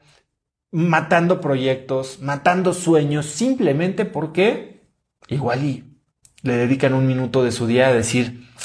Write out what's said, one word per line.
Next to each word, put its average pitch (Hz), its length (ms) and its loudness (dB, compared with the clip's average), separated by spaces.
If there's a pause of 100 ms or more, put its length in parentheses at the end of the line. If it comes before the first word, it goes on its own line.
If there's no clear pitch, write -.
(680)
matando 170 720 2
proyectos, 131 800 -2
matando 175 540 0
sueños, 151 500 2
simplemente 196 800 0
porque 175 840 -2 (420)
igual 123 340 -2
y - 340 -6 (460)
le 123 140 0
dedican 131 360 2
un 131 140 2
minuto 127 360 0
de 117 80 0
su 113 140 -4
día 123 220 2
a 127 60 4
decir, 120 540 -2 (180)